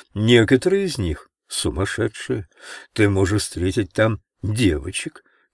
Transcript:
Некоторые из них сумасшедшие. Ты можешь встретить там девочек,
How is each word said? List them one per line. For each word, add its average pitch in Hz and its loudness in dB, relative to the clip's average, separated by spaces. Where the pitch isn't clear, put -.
Некоторые 123 4
из 170 -6
них 82 -6
сумасшедшие. 107 -4
Ты 104 2
можешь 98 2
встретить 90 -4
там 110 0
девочек, 95 -2